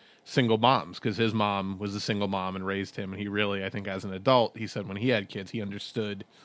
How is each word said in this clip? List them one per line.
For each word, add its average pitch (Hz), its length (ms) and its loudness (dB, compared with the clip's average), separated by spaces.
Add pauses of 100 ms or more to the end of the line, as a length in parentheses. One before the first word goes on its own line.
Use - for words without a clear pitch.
(260)
single 113 320 4
moms, 110 420 4
'cause 110 160 -2
his 113 180 2
mom 98 460 0
was 101 160 -4
a 101 60 -4
single 101 260 0
mom 95 300 -2
and 95 100 -6
raised 98 300 -4
him, 95 160 -6
and 95 80 -8
he 101 80 -4
really, 101 340 0
I 95 60 -4
think, 98 180 -6
as 95 160 -4
an 101 80 -6
adult, 110 460 4
he 113 100 -6
said 98 220 -6
when 95 80 -6
he 113 120 0
had 104 200 2
kids, 98 220 -8
he 117 100 -4
understood 101 640 -6 (200)